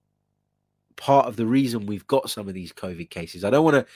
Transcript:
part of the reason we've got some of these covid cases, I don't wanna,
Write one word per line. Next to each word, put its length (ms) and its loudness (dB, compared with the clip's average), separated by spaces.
part 300 4
of 100 -8
the 100 -2
reason 400 0
we've 220 -8
got 220 0
some 180 -10
of 60 -10
these 200 -12
covid 360 -12
cases, 360 -10
I 40 0
don't 140 4
wanna, 220 4